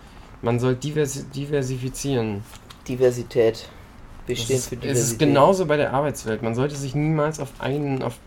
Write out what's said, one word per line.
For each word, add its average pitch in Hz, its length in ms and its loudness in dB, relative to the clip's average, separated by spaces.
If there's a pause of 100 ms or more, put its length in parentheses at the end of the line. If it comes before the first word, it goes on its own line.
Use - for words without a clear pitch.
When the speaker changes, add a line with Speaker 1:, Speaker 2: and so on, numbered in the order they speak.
(420)
Speaker 1:
man 120 180 2
soll 127 140 2
diversi-, 139 500 -2 (100)
diversifizieren. 131 1080 -2 (440)
Speaker 2:
Diversität. 120 840 2 (580)
Wir 123 100 -4
Speaker 1:
Das 117 80 -4
Speaker 2:
stehen 131 120 2
Speaker 1:
ist, 123 120 -2
Speaker 2:
für 127 60 -8
Speaker 1:
es 117 80 -8
ist - 80 -6
Speaker 2:
Diversität. 117 300 0
Speaker 1:
genauso 156 460 6
bei 151 120 4
der 147 160 0
Arbeitswelt. 117 480 -2
Man 117 120 -2
sollte 143 220 0
sich 139 180 -6
niemals 151 460 0
auf 127 80 -6 (120)
einen, 139 420 -2
auf 123 140 -4 (100)